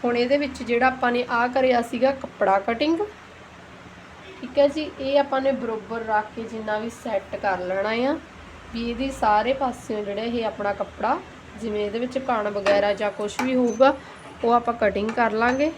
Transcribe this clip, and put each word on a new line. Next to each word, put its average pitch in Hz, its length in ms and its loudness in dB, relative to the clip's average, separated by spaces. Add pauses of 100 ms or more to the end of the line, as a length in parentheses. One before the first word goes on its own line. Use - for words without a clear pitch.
ਹੁਣ 240 120 2
ਇਹਦੇ 247 220 4
ਵਿੱਚ 277 240 -4
ਜਿਹੜਾ 240 240 2
ਆਪਾਂ 254 260 2
ਨੇ 247 180 0
ਆਹ 240 180 2
ਕਰਿਆ 254 340 4
ਸੀਗਾ 240 300 2
ਕੱਪੜਾ 196 460 2
ਕਟਿੰਗ, 269 400 0 (1400)
ਠੀਕ - 180 -2
ਹੈ 285 100 8
ਜੀ, 285 220 -2 (100)
ਇਹ 269 180 2
ਆਪਾਂ 277 220 2
ਨੇ 269 120 2
ਬਰੋਬਰ 226 520 -4
ਰੱਖ 214 220 0 (100)
ਕੇ 226 60 -8
ਜਿੰਨਾ 214 360 -4
ਵੀ 226 120 -6 (120)
ਸੈੱਟ 208 340 -4
ਕਰ 196 220 0
ਲੈਣਾ 190 320 -2 (200)
ਆ, 311 60 0 (580)
ਵੀ 233 160 -4
ਇਹਦੀ 247 200 -4
ਸਾਰੇ 220 420 2
ਪਾਸਿਓਂ 240 520 -4
ਜਿਹੜਾ 202 180 -4
ਇਹ 233 220 -2
ਆਪਣਾ 202 280 -2
ਕੱਪੜਾ, 214 460 -2 (420)
ਜਿਵੇਂ 208 260 -2
ਇਹਦੇ 202 120 -4
ਵਿੱਚ 247 200 -4
ਕਣ 233 300 0
ਵਗੈਰਾ 202 460 2
ਜਾਂ 208 160 -2
ਕੁਛ 208 300 -6
ਵੀ 254 140 0
ਹੋਊਗਾ, 254 400 6 (500)
ਉਹ 233 80 4
ਆਪਾਂ 240 220 2
ਕਟਿੰਗ 208 360 0
ਕਰ 226 220 0
ਲਾਂਗੇ। 247 460 2